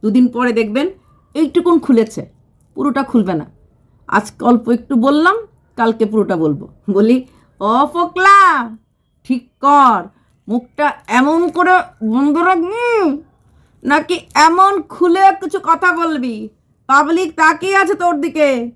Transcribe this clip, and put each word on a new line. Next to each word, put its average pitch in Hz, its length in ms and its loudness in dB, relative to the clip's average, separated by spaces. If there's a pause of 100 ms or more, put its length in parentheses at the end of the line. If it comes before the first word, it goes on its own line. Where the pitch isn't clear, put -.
দুদিন 233 260 2
পরে 240 240 -2
দেখবেন 226 380 -2 (440)
এইটুকুন 339 440 0
খুলেছে, 226 480 0 (480)
পুরোটা 277 280 -2
খুলবে 214 320 0
না। 151 120 -6 (640)
আজ - 240 -4 (100)
অল্প 233 260 2
একটু 240 260 -2
বললাম, 302 420 2 (400)
কালকে 220 300 -2
পুরোটা 202 300 -2
বলবো। 151 320 -4 (220)
বলি, 226 340 2 (360)
"ও 233 320 0
ফোকলা, 349 760 2 (540)
ঠিক 254 260 -6 (100)
কর, 277 440 4 (440)
মুখটা 247 440 -4 (140)
এমন 294 420 0
করে 349 580 0
বন্ধ 277 320 0
রাখবি, 370 840 -2 (600)
নাকি 302 360 -2 (140)
এমন 359 480 4
খুলে 381 580 2
কিছু - 220 -8
কথা 330 300 0
বলবি? 254 560 -6 (380)
পাবলিক 311 500 0
তাকিয়ে 320 400 0
আছে 381 180 2
তোর 349 260 -2
দিকে, 277 560 -2